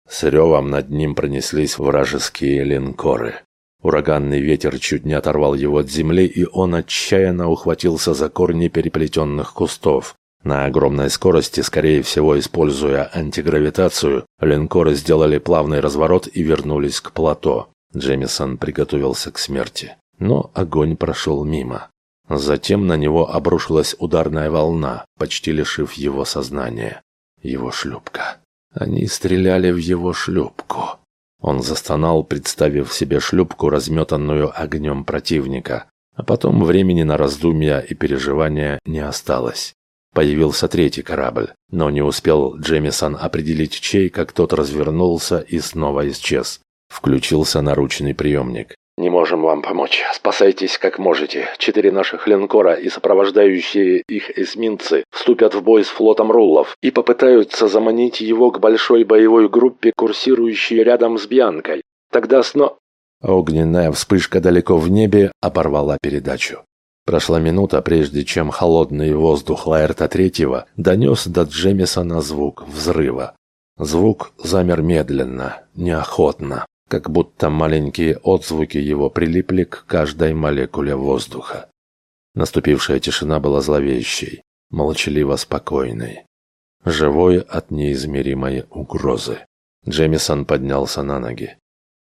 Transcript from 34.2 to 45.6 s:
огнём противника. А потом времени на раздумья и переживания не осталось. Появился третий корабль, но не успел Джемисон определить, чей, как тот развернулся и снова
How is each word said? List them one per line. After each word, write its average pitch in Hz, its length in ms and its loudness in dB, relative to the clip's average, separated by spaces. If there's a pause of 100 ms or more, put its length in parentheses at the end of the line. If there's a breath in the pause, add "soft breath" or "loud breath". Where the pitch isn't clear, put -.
огнём 76 500 -6
противника. 67 800 -4 (320)
А - 60 -8
потом - 420 0
времени 87 380 4
на 76 140 0
раздумья 76 640 0
и - 140 -10
переживания 73 920 -2
не 80 140 -6
осталось. 65 760 -6 (400)
Появился 76 540 2
третий 80 340 0
корабль, 62 500 -4 (180)
но 80 200 0
не 73 100 -2
успел 73 560 0
Джемисон 76 640 -2
определить, 78 520 -4
чей, 98 360 0
как 80 240 -6
тот 85 200 0
развернулся 80 880 0
и - 180 -6
снова 71 500 -4